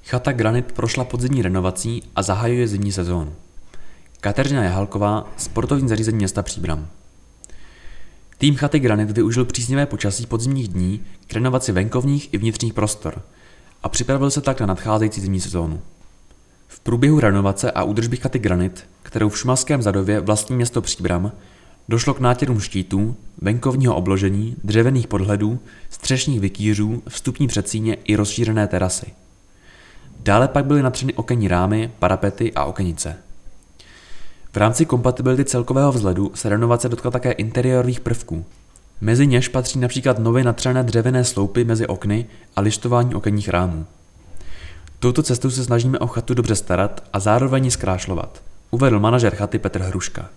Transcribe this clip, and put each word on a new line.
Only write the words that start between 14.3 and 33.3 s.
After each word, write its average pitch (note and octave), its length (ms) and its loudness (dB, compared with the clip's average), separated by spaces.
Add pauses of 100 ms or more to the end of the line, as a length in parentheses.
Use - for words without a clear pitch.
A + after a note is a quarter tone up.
se C#3+ 100 -2
tak C3 200 0
na G#2 40 2
nadcházející G#2+ 560 0
zimní F#2+ 200 0
sezónu. E2 400 -4 (880)
V - 120 -20
průběhu C#3+ 400 4
renovace G2 520 2
a - 120 -2
údržby A#2 340 0
chaty B2+ 220 -4
Granit, F#2 460 -2 (180)
kterou G#2+ 260 0
v - 80 -4
šumavském C3 440 0
Zadově G2 380 2
vlastní G#2+ 360 0
město A#2+ 260 0
Příbram, F2+ 500 -2 (580)
došlo A#2 240 0
k C3 60 -4
nátěrům B2 400 2
štítů, G2 560 -2 (260)
venkovního B2 540 2
obložení, G2 680 0
dřevěných A#2 440 2
podhledů, G#2 520 0 (300)
střešních C3 500 -2
vykýřů, G#2+ 680 0
vstupní - 400 -2
předsíně A2 460 -2
i - 220 0
rozšířené G#2+ 520 0
terasy. F#2 400 -2 (1160)
Dále A2+ 240 6
pak C#3 180 0
byly C#3+ 180 4
natřeny C3 300 -2
okenní A#2 340 0
rámy, G2+ 520 2
parapety G2+ 540 0
a C#2+ 100 0
okenice. D#2+ 520 -4 (1400)